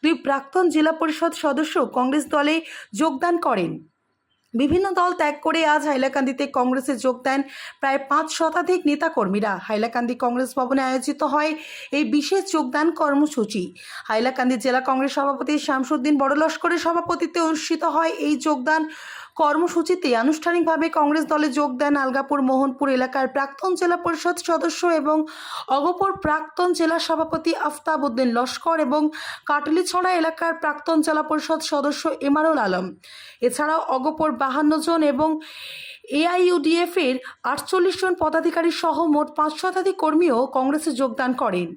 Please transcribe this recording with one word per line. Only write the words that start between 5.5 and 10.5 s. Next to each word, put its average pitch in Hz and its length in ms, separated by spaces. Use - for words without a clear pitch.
আজ 302 160
হাইলাকান্দিতে 269 560
কংগ্রেসে 262 360
যোগ 254 120
দেন 269 120
প্রায় 269 200
পাঁচ 311 180
শতাধিক 349 400
নেতাকর্মীরা। 220 640
হাইলাকান্দি 233 560
কংগ্রেস 247 260